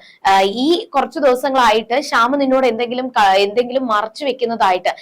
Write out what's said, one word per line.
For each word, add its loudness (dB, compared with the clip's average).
ആ, 4
ഈ 0
കുറച്ച് -4
ദിവസങ്ങളായിട്ട് 0
ശ്യാം 0
നിന്നോട് 2
എന്തെങ്കിലും -4
ക-, 2
എന്തെങ്കിലും -2
മറച്ചു -4
വെക്കുന്നതായിട്ട്, -2